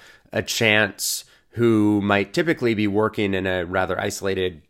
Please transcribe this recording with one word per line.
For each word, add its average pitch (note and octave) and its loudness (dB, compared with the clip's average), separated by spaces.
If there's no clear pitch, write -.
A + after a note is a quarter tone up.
a G2 -2
chance - 0
who G#2+ 2
might G2+ 0
typically D#3 0
be G#2 0
working G#2 0
in F#2+ -2
a F#2 -2
rather F#2 -2
isolated F#2+ -4